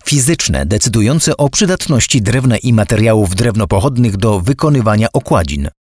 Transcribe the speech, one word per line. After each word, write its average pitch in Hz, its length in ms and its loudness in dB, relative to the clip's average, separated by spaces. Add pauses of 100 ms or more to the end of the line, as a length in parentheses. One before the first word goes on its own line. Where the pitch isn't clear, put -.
fizyczne, 123 640 -2
decydujące 113 680 0
o 143 120 0
przydatności 156 760 0
drewna 120 340 0
i 123 160 -2
materiałów 107 640 2
drewnopochodnych 113 800 0
do 101 240 0
wykonywania 113 720 0
okładzin. 73 560 -2 (240)